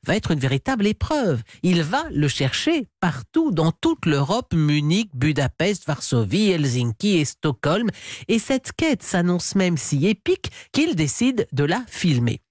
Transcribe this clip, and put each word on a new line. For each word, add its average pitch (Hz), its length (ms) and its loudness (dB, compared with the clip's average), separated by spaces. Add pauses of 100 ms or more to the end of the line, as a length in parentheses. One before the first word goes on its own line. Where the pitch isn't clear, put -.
va 175 120 0
être 208 160 -2
une 147 80 0
véritable 143 440 0
épreuve. 208 600 0 (180)
Il 170 220 4
va 254 280 -2
le 147 140 2
chercher 208 600 0 (100)
partout, 233 540 0
dans 160 180 2
toute - 340 -2
l'Europe, 151 480 0
Munich, 156 600 2
Budapest, 147 720 -2
Varsovie, 143 640 0
Helsinki 139 680 0
et 151 60 2
Stockholm. 160 640 -2 (380)
Et 226 140 2
cette 262 320 -2
quête 311 320 0
s'annonce 175 500 0
même 180 220 2
si 143 320 0
épique - 420 -2 (220)
qu'il 302 240 0
décide 226 560 0
de 139 100 0
la 185 240 0
filmer. 120 540 0 (100)